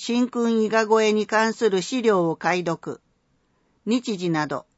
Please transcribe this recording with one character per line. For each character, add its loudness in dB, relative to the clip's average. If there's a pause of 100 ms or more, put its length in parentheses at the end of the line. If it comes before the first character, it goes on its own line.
神 0
君 2
伊 0
賀 2
越 2
え 4
に 0
関 2
す 0
る 0
資 -4
料 2
を -4
解 -2
読。 -6 (880)
日 -2
時 -2
な 0
ど、 -6 (120)